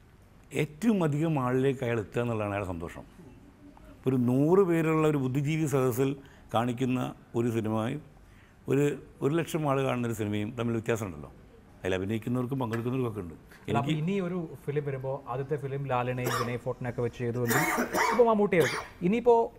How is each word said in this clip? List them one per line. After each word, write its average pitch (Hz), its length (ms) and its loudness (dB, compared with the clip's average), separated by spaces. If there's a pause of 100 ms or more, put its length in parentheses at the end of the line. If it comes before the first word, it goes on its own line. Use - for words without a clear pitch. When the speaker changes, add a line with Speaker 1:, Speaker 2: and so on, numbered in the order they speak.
(540)
Speaker 1:
ഏറ്റവും 175 500 0
അധികം 151 340 2
ആളിലേക്ക് 131 460 2
അയാൾ 117 160 0
എത്തുക 117 220 -2
എന്നുള്ളതാണ് 107 280 -2
അയാളുടെ 101 180 -2
സന്തോഷം. 82 340 -8 (1040)
ഒരു 131 100 2
നൂറ് 135 420 6
പേരുള്ള 160 500 4
ഒരു 151 80 2
ബുദ്ധിജീവി 143 500 0
സദസ്സിൽ 135 500 2 (380)
കാണിക്കുന്ന 123 600 0 (200)
ഒരു 120 160 2
സിനിമയും 110 520 -2 (680)
ഒരു, 143 300 2 (240)
ഒരു 139 120 0
ലക്ഷം 156 360 0
ആൾ 135 140 2
കാണുന്ന 123 220 0
ഒരു 117 80 -2
സിനിമയും 104 360 -2
തമ്മിൽ 117 220 -4
വ്യത്യാസമുണ്ടല്ലോ. 104 600 -4 (480)
അതിൽ 92 140 0
അഭിനയിക്കുന്നവർക്കും 120 640 -2
പങ്കെടുക്കുന്നവർക്കും 120 520 -2
ഒക്കെ 104 100 -8
ഉണ്ട്. 80 140 -10
Speaker 2:
അല്ല, - 440 -4
അപ്പൊ 139 140 0
Speaker 1:
എനിക്ക് 156 180 -2
Speaker 2:
ഇനി 202 100 0
ഒരു 175 280 -4 (180)
ഫിലിം 147 180 -2
വരുമ്പോ 135 440 -6
ആദ്യത്തെ 135 280 -4
ഫിലിം 135 300 -6
ലാലിനെയും 123 560 -2
വിനയ് 120 160 -4
ഫോർട്ടിനെയൊക്കെ 123 440 -6
വെച്ച് 117 160 -4
ചെയ്തുവെങ്കിൽ 123 680 0 (240)
ഇപ്പൊ 240 140 4
മമ്മൂട്ടിയെ 208 360 4
വെച്ച്, 127 160 2 (260)
ഇനിയിപ്പോ 233 560 4